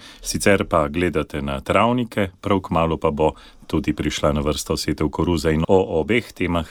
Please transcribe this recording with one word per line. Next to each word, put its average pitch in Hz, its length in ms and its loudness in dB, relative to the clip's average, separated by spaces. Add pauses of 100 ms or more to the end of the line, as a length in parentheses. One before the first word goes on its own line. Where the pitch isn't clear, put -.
(220)
Sicer 98 440 2
pa 80 220 2
gledate 76 540 -2
na 69 200 -4
travnike, 113 720 0 (100)
prav 101 200 2
kmalu 82 360 0
pa 82 140 0
bo 76 200 2 (360)
tudi - 260 0
prišla - 400 0
na 73 80 0
vrsto 76 360 -2
setev - 320 -2
koruze 82 440 0
in 80 140 2
o 95 320 2
obeh 101 340 -2
temah 85 380 -2